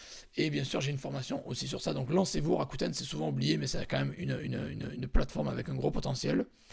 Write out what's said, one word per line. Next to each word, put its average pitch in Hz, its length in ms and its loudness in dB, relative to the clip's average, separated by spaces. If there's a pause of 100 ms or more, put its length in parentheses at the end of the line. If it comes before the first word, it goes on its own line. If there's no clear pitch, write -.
(380)
Et 156 120 2
bien 147 140 0
sûr, - 160 -2
j'ai 135 120 0
une 143 60 -2
formation 139 480 -4
aussi 127 220 -4
sur - 140 -4
ça. 160 120 -2
Donc 131 160 -2
lancez-vous. 170 460 4
Rakuten, - 380 0
c'est - 100 -2
souvent 151 240 -2
oublié, 139 300 2
mais 143 100 0
c'est - 180 0
quand - 140 0
même - 180 0
une, - 240 -2
une, 131 280 -4
une, - 240 -6
une - 160 -6
plateforme - 400 4
avec 120 180 -4
un 143 80 -4
gros 131 160 2
potentiel. - 540 2 (280)